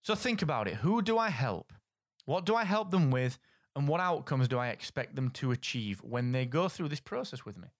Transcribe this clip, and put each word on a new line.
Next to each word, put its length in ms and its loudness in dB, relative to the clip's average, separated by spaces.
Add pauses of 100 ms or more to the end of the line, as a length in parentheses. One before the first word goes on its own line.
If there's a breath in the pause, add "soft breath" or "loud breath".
So 140 0
think 260 0
about 260 0
it. 80 -2
Who 280 2
do 160 2
I 100 2
help? 440 -2 (520)
What 200 -2
do 100 4
I 80 2
help 280 0
them 180 6
with? 300 2 (360 soft breath)
And 120 0
what 120 2
outcomes 480 2
do 120 2
I 80 0
expect 480 -6
them 160 -2
to 200 -2
achieve 500 -4
when 300 -2
they 140 0
go 240 0
through 200 -4
this 100 -6
process 460 -8
with 120 -12
me? 120 -16 (100)